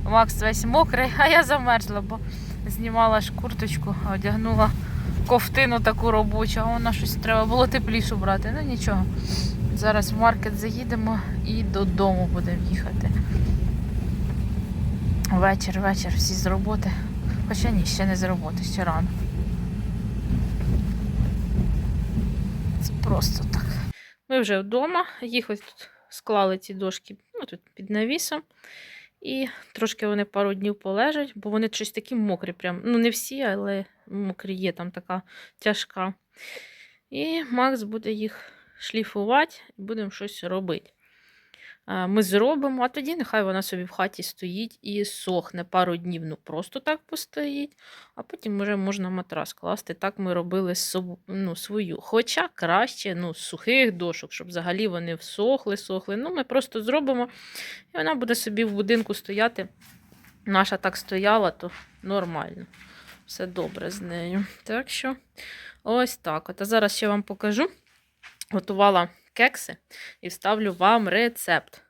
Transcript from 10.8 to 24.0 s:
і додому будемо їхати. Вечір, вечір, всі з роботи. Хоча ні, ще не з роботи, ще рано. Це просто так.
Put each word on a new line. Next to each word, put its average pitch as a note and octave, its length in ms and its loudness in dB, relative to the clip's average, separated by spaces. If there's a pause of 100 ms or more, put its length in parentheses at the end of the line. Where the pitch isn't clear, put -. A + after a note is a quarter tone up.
і A3 180 0
додому F#3 720 2
будемо F3 240 0 (120)
їхати. - 400 0 (2250)
Вечір, F#3+ 480 4
вечір, F#3+ 360 2
всі - 180 2
з F#3 120 0
роботи. G3 460 2 (560)
Хоча A3+ 220 2
ні, G3 160 4
ще - 200 0
не F#3+ 100 4
з F#3 80 0
роботи, F3+ 400 0
ще F3+ 200 0
рано. E3 240 2 (3750)
Це - 120 -2 (100)
просто - 500 2
так. - 120 0 (640)